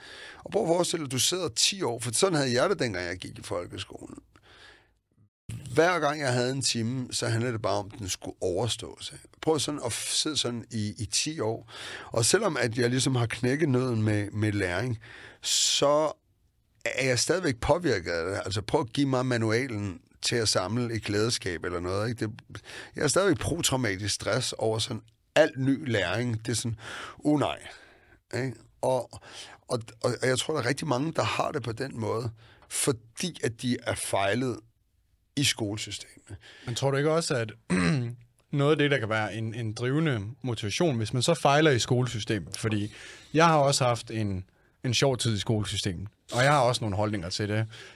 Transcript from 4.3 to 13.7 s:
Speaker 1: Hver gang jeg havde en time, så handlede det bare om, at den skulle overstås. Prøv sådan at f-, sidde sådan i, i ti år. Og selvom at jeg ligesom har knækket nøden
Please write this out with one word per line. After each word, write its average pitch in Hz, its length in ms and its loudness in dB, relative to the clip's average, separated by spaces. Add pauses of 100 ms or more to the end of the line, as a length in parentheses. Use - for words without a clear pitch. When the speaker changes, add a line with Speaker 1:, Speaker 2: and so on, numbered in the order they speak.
Speaker 1:
Hver 170 240 4
gang 151 220 0
jeg 135 120 2
havde 123 200 2
en 135 100 -2
time, 117 500 -2
så - 160 -2
handlede 117 240 0
det 110 100 -4
bare 101 160 2
om, 101 140 -6
at - 60 -16
den 95 100 -8
skulle - 320 -8
overstås. 92 720 -4 (300)
Prøv 156 160 2
sådan 147 260 -2
at 113 80 -2
f-, - 220 -4
sidde 151 220 0
sådan 120 340 -2
i, 107 280 -4
i 107 80 -4
ti - 340 -2
år. 110 300 -4 (360)
Og 117 180 0
selvom 185 320 4
at 120 220 0
jeg 120 120 4
ligesom 131 260 2
har 117 100 2
knækket 139 420 0
nøden 123 340 2